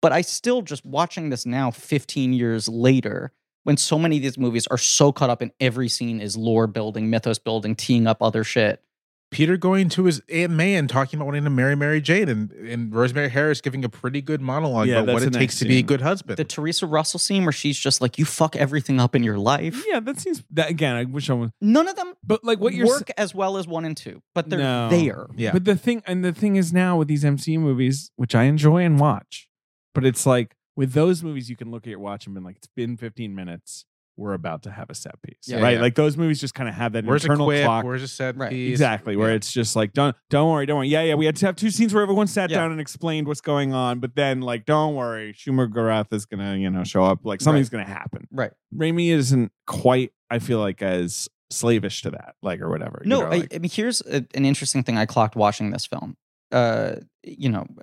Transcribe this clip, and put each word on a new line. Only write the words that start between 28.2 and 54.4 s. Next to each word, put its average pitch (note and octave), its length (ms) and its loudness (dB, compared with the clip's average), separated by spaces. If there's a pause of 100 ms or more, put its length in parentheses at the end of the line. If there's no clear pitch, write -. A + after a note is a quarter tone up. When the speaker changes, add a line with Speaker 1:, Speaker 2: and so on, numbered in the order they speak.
Speaker 3:
I A#2 120 6
enjoy D3+ 380 6
and D#3 160 4
watch, - 480 0 (460)
but C3 120 2
it's B2+ 200 2
like, B2 300 2 (200)
with C3+ 180 -2
those D#3+ 280 4
movies, C#3 300 -8
you A#2+ 40 -10
can A2+ 140 -14
look A#2 160 -12
at B2 60 -12
your G2 80 -12
watch G2+ 260 -10
and G2+ 80 -14
be F#2+ 80 -12
like, F2+ 140 -16
"It's - 200 -20
been A#2+ 220 -4
fifteen A2 380 -10
minutes. F2+ 500 -14 (300)
We're G2+ 180 -6
about E2 300 -8
to - 80 -14
have - 180 -16
a - 60 -14
set - 260 -16
piece." - 140 -18 (100)
Speaker 1:
Yeah. A#2 160 -2
Speaker 3:
Right? A#2+ 140 4
Speaker 2:
Yeah. A2+ 60 0
Speaker 3:
Like, A#2+ 140 2
those D3+ 200 2
movies D#3 240 0
just C3+ 140 -8
kinda B2 180 -8
have A#2 220 -4
that A2+ 120 -4
Speaker 2:
Where's C#3 180 2
a - 40 -2
Speaker 3:
internal D3 200 2
Speaker 2:
quip? D3 180 2
Speaker 3:
clock. A2+ 200 2
Speaker 2:
Where's B2+ 180 -6
a C3+ 40 -12
set B2+ 300 -6
Speaker 1:
Right. C3 120 -4
Speaker 2:
piece? B2+ 220 -4
Speaker 3:
Exactly. A#2 460 2
Where A2 120 4
Speaker 2:
Yeah. A2+ 60 2
Speaker 3:
it's G#2 160 -4
just A2+ 240 -2
like, G#2+ 180 0
"Don't, C#3+ 220 2 (140)
don't D3+ 220 4
worry, D3 140 0
don't D3 120 0
worry. C3+ 120 -2
Yeah, D#3 140 2
yeah, D#3+ 120 2
we D#3 100 2
had D#3 120 0
to F#3+ 100 0
have F#3 80 -2
two G#3+ 140 0
scenes G#3+ 240 0
where G#3 100 4
everyone G3 240 2
sat F#3 220 -2
Speaker 1:
Yeah. D#3+ 100 0
Speaker 3:
down E3 120 0
and D#3+ 80 -6
explained D#3 480 -4
what's D3 140 -6
going C#3+ 320 0
on, B2 260 -2
but B2 160 -8
then, C3+ 260 0
like, A#2+ 240 -6
"Don't D3+ 300 2
worry, A2+ 380 -6
Schumer C3 360 0
Garath A2 440 0
is G#2 120 -2
gonna, G2 320 -6
you F#2+ 120 0
know, F#2 140 -2
show F#2 200 2
up." F#2+ 220 2
Like, G2+ 160 -6
something's C#3 320 4
Speaker 1:
Right. G#2+ 120 -6
Speaker 3:
gonna G2+ 120 -12
happen." - 340 -14
Speaker 1:
Right. B2+ 200 -6 (220)
Speaker 3:
Raimi E3 360 0
isn't C3 420 4 (160)
quite, B2+ 440 2 (180)
I A#2+ 100 -2
feel A2+ 200 -2
like, G2 220 -4
as F2+ 460 -2 (220)
slavish A2+ 540 -2
to - 80 -6
that, - 300 -16
like, F2+ 200 -6
or E2 80 -6
whatever. - 340 -8
You F#3+ 60 -2
Speaker 1:
No, B3+ 120 2
Speaker 3:
know, E3 60 -2
Speaker 1:
I, D#3+ 120 0
Speaker 3:
like - 160 -6
Speaker 1:
I E3+ 40 -8
mean, E3+ 140 -6
here's A3+ 280 -2
a, C3+ 320 -4
an C3+ 120 0